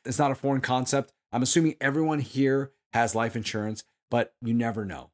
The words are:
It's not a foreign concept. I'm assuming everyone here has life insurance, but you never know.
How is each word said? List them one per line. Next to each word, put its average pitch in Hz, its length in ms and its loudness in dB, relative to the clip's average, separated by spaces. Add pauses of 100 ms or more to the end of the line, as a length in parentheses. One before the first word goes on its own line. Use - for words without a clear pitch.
It's 120 120 -4
not 143 120 4
a 135 40 -2
foreign 135 280 -2
concept. 131 500 0 (180)
I'm 120 120 0
assuming 160 360 2
everyone 151 420 0
here 135 520 0 (220)
has 113 200 2
life 113 220 -2
insurance, 107 480 -6 (260)
but 120 300 0
you 117 140 -2
never 113 320 -2
know. 80 280 -12